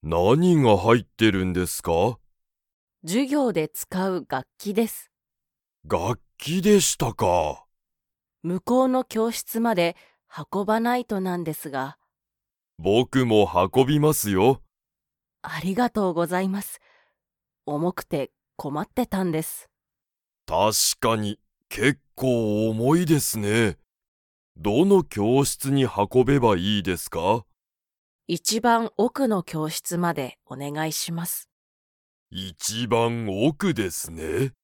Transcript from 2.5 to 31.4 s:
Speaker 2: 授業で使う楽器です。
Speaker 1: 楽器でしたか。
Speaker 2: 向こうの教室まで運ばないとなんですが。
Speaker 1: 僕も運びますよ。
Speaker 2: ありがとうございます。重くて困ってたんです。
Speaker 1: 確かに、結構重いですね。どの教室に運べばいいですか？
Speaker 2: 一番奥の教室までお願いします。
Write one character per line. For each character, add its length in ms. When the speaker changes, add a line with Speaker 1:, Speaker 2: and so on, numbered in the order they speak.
Speaker 2:
授 180
業 300
で 160
使 400
う 180
楽 180
器 160
で 120
す。 240
Speaker 1:
楽 300
器 240
で 220
し 160
た 160
か。 500
Speaker 2:
向 180
こ 240
う 40
の 140
教 280
室 300
ま 140
で 220
運 140
ば 140
な 180
い 80
と 160
な 160
ん 40
で 120
す 160
が。 260
Speaker 1:
僕 460
も 260
運 120
び 120
ま 140
す 160
よ。 320
Speaker 2:
あ 200
り 140
が 140
と 220
う 20
ご 140
ざ 160
い 80
ま 100
す。 200
重 300
く 80
て 280
困 220
っ 80
て 200
た 160
ん 100
で 80
す。 300
Speaker 1:
確 240
か 160
に、 240
結 280
構 540
重 280
い 100
で 140
す 180
ね。 400
ど 240
の 200
教 400
室 260
に 140
運 400
べ 160
ば 160
い 240
い 20
で 140
す 120
か？ 360
Speaker 2:
一 340
番 360
奥 320
の 160
教 240
室 300
ま 160
で 220
お 120
願 300
い 20
し 220
ま 140
す。 220